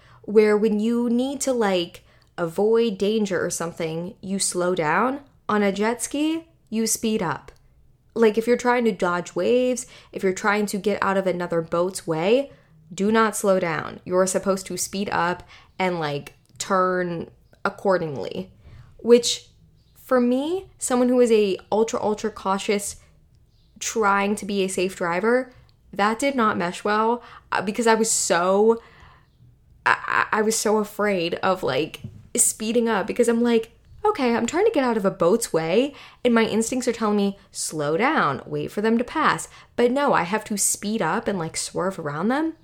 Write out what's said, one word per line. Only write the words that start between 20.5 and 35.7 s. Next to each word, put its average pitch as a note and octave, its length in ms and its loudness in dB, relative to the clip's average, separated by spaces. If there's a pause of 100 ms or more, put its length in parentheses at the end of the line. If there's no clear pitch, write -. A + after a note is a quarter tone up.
someone B3 300 0
who B3 120 4
is A#3+ 120 6
a G#3 260 2 (120)
ultra, A3 320 0
ultra G#3 280 -2
cautious, G3 640 -4 (840)
trying G3+ 580 0
to G3+ 100 -10
be G3+ 160 -2
a F#3 60 0
safe F#3 260 -2
driver, A3 580 0 (400)
that G#3+ 260 0
did C#4 160 0
not A3 220 2
mesh F3+ 280 -4
well, A3 380 0 (280)
uh, - 120 -2
because G#3+ 240 -2
I A3+ 80 6
was A3 160 2
so, G3 720 2 (1040)
I, - 480 0
I, G3+ 60 2
I A3 40 2
was A3 140 0
so G#3+ 220 2
afraid G3+ 580 -2
of, F#3 260 -2
like, C#3 380 -4 (360)
speeding A#3 520 0
up G3+ 180 0
because A3+ 220 0
I'm A#3 140 0
like, A#3 300 2 (320)
"Okay, A#3+ 300 0
I'm A#3 120 0
trying E4+ 180 0
to A#4 60 4
get C#4 140 0
out A#3 120 0
of G3 80 -2
a F#3+ 60 4
boat's F3+ 420 0
way, F#3 420 0 (300)